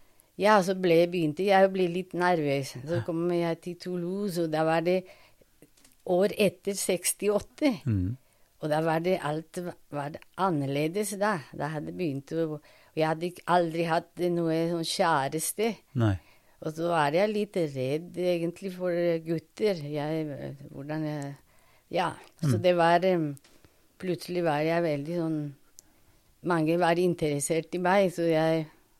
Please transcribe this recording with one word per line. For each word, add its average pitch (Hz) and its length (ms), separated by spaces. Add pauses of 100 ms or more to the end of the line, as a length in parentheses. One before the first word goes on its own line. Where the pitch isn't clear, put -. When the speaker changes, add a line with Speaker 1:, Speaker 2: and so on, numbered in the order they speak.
(380)
Speaker 1:
Ja, 202 220
så 185 200
ble, 170 260
begynte 170 400
jeg 190 220
å 190 40
bli 190 160
litt 180 240
nervøs. 156 600 (120)
Så 165 120
Speaker 2:
Ja. 170 60
Speaker 1:
kom 170 280
jeg 170 320
til 180 140
Toulouse, 180 640
og 170 120
da 156 140
var 160 180
det 180 220 (1040)
år 185 220 (100)
etter 202 360
sekstiåtte. 202 1080
Speaker 2:
Mm. 104 320 (500)
Speaker 1:
Og 151 40
da 151 120
var 160 160
det, 180 240
alt 160 400
va-, 175 140 (140)
var 143 200
det 160 100 (160)
annerledes 165 800
da. 202 200 (160)
Da 147 140
hadde 160 260
begynt 147 400
å, 165 140 (100)
og - 40 (340)
jeg 156 100
hadde 160 240
ikk-, - 160
aldri 170 400
hatt 170 320 (160)
noe 165 220 (180)
sånn 165 100
kjæreste. 160 920 (180)
Speaker 2:
Nei. 110 220 (460)
Speaker 1:
Og 156 120
så 165 140
var 156 260
jeg 202 160
litt 208 240
redd 156 640
egentlig 175 560
for 180 180 (300)
gutter. 165 560
Jeg, 147 800 (160)
hvordan 151 320
jeg, 143 300 (560)
ja, 170 220 (280)
så 135 160
Speaker 2:
Mm. 104 60
Speaker 1:
det 180 120
var, 170 300
em, 165 320 (640)
plutselig 175 420
var 151 180
jeg 165 220
veldig 151 340
sånn, 160 200 (1040)
mange 165 360
var 170 200
interessert 165 760
i 180 40
meg, 185 340
så 170 140
jeg, 160 400 (340)